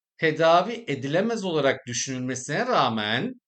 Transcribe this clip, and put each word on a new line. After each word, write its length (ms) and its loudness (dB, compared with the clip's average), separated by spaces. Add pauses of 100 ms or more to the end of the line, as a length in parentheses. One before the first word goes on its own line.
(180)
tedavi 680 2
edilemez 560 -2
olarak 440 0
düşünülmesine 800 -4
rağmen 800 0